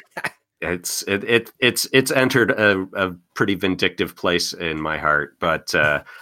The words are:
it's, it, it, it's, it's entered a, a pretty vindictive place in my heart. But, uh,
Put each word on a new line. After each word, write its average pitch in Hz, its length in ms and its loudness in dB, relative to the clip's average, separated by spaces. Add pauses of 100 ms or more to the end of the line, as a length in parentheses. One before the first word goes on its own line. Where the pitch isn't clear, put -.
(600)
it's, 85 480 -6
it, 101 160 -2
it, - 340 0
it's, - 340 0
it's 131 200 4
entered 131 400 2
a, 101 300 2 (120)
a 95 180 -2 (220)
pretty 101 220 0
vindictive 92 580 -2
place - 380 -2
in 82 280 -6
my 78 180 -4
heart. 73 420 0
But, 82 340 -2
uh, 76 300 2 (180)